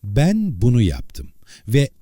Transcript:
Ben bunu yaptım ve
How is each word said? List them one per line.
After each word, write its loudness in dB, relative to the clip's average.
Ben 0
bunu 4
yaptım -4
ve 0